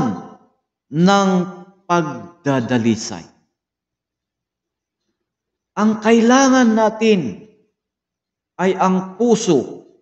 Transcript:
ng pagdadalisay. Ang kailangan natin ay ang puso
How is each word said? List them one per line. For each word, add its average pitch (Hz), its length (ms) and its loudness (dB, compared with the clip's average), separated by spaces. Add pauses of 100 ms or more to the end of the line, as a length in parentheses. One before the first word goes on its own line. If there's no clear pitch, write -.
(880)
ng 190 420 2 (540)
pagdadalisay. 120 1400 -4 (2500)
Ang 214 240 0
kailangan 240 720 4
natin 214 800 -2 (1040)
ay 185 240 -2
ang 185 400 -2
puso 190 720 0 (100)